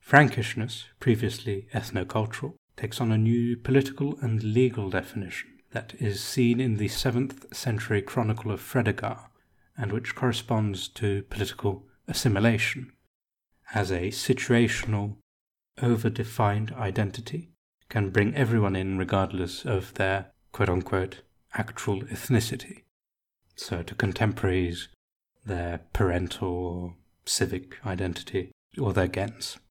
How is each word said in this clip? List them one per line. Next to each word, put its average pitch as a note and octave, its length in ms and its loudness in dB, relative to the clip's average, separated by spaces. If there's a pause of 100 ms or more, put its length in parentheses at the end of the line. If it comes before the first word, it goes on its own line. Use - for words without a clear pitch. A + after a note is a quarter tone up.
Frankishness, A#2 840 4 (160)
previously G#2+ 720 0
ethnocultural, G#2+ 800 -4 (240)
takes - 220 -6
on A2+ 120 2
a A2 60 4
new A#2 380 4
political C3+ 680 2
and A2 200 0
legal A2 460 2
definition F#2 600 -6 (220)
that A2+ 260 -10
is G2+ 260 -2
seen A#2+ 360 4
in A#2+ 160 2
the G#2 120 0
seventh B2+ 640 -2
century A2 460 -2
Chronicle G#2+ 500 -2
of G2 100 -4
Fredegar, A#2 680 -2 (500)
and G2+ 160 -4
which A#2 220 -4
corresponds G#2+ 760 0
to G2+ 360 -2
political G2 600 -4 (220)
assimilation, A2+ 840 2 (840)
as F#2+ 160 0
a F2+ 180 0
situational, G#2+ 1080 2 (640)
overdefined A2 960 0
identity G#2 720 -4 (400)
can G2+ 200 0
bring G2+ 240 4
everyone A2+ 400 4
in F#2+ 220 0
regardless F#2 720 0
of G2 280 -2
their G2 380 0 (200)
quote-unquote F#2 680 0 (320)
actual G#2+ 480 -4
ethnicity. - 840 -2 (720)
So F2 260 -6
to - 120 -10
contemporaries, F#2 960 0 (560)
their F2 360 -4 (120)
parental F2+ 560 0
or F2 460 -6 (320)
civic - 580 -4
identity, F#2 680 -4 (260)
or A2 140 0
their F#2 160 2
gens. - 500 -6 (120)